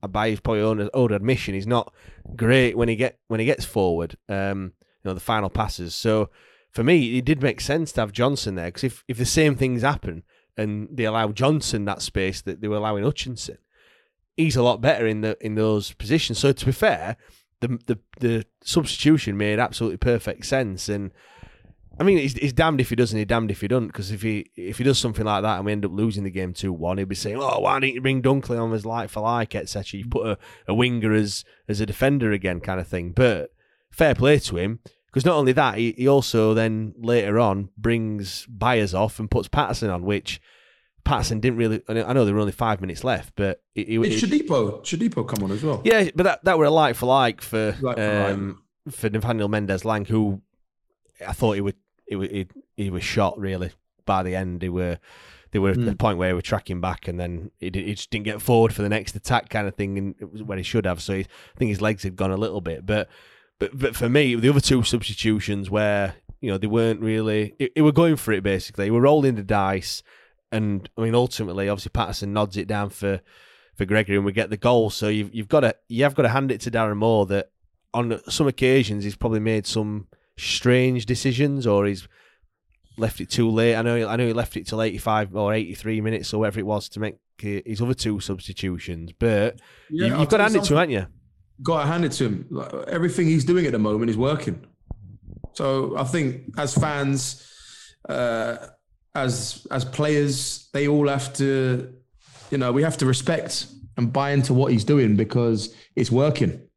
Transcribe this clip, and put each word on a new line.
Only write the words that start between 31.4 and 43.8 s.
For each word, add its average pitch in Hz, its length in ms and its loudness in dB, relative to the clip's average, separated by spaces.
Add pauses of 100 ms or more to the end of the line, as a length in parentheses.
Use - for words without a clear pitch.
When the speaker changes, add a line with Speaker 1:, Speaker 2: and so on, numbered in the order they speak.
Speaker 1:
as 104 120 -2
a 110 40 0
defender 123 460 2
again," 92 300 -2
kind 92 180 -4
of 87 80 -8
thing. 90 240 -6
But 104 420 2 (380)
fair 151 240 4
play 139 240 4
to - 160 -6
him, 98 240 -2 (320)
'cause 131 140 0
not 175 100 6
only 135 160 4
that, 127 260 2
he, 117 200 0
he 123 100 2
also 120 460 4
then 110 440 0
later 113 400 2
on 101 300 2 (100)
brings 107 680 -2
Byers 110 480 0
off 101 260 0
and 110 100 -6
puts - 200 0
Patterson 117 400 0
on, 87 140 -4
which 101 360 -4 (640)
Patterson 113 380 0
didn't 120 160 0
really, 113 320 0
I 110 40 -4
know, 110 120 0
I 117 80 -4
know 131 100 6
there 101 100 4
were 107 60 2
only 104 140 0
five 110 260 0
minutes 92 240 -8
left, 123 320 -4
but 98 260 -2 (140)
it, 107 140 -6